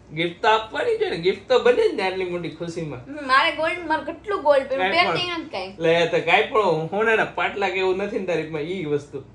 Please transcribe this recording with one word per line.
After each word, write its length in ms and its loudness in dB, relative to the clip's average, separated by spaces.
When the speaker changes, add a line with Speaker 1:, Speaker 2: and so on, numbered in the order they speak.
Speaker 1:
ગિફ્ટ 320 -4
તો 60 2
આપવાની 500 2
છે 120 0
ને, 80 -4
ગિફ્ટ 300 -2
તો 120 4
બને 240 4
જ 120 2
ને 80 -2
આટલી 220 -2
મોટી 260 -6
ખુશીમાં. 500 -8
Speaker 2:
હમ, 260 -12
મારે 240 4
ગોલ્ડ, 360 -4
મારે 180 -2
કેટલું 360 -6
ગોલ્ડ 280 4
પહેર્યું, 240 0
Speaker 1:
કાંઈ 140 4
Speaker 2:
પહેરતી 180 0
Speaker 1:
પણ. 160 -6
Speaker 2:
નથી 80 -12
કાંઈ. 280 -10
Speaker 1:
લે 300 4
તો 140 2
કાંઈ 260 4
પણ 400 2
હોનાના 380 2
પાટલા 440 -2
કે 100 -4
એવું 180 0
નથી 220 -4
ને 60 -6
તારી 260 -2
પાસે 140 -4
ઈ 200 -6
વસ્તુ. 380 -4